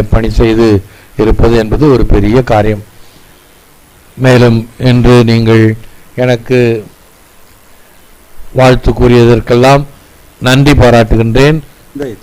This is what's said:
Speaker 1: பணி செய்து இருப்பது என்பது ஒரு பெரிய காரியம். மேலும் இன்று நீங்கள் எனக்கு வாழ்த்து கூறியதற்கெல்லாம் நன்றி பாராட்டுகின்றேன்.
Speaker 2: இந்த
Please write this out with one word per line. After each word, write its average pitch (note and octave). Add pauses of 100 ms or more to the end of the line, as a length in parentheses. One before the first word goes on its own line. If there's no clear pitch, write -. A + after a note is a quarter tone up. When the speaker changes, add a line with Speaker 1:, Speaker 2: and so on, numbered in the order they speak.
(140)
Speaker 1:
பணி A2+ (100)
செய்து A2+ (540)
இருப்பது A2
என்பது A2+
ஒரு A2+ (100)
பெரிய G#2 (140)
காரியம். G#2+ (1400)
மேலும் A#2+ (320)
இன்று B2 (160)
நீங்கள் A2+ (600)
எனக்கு B2 (2000)
வாழ்த்து B2+
கூறியதற்கெல்லாம் A#2+ (640)
நன்றி C#3
பாராட்டுகின்றேன். A#2 (360)
Speaker 2:
இந்த C#3 (180)